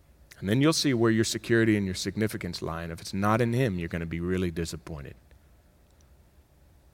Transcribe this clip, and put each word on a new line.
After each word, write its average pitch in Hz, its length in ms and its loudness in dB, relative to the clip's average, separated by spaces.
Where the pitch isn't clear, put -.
And 92 80 -6
then 120 140 4
you'll 160 120 6
see 143 200 2
where 117 180 4
your 110 140 4
security 113 500 2
and 101 100 0
your 92 100 -4
significance 98 680 -4
lie. 82 220 -6
And 85 80 -8
if 82 100 -12
it's - 120 -14
not 104 280 2
in 117 120 0
him, 117 260 0
you're 82 100 -4
gonna 85 160 -4
be 82 140 -6
really 92 320 -2
disappointed. 80 640 -8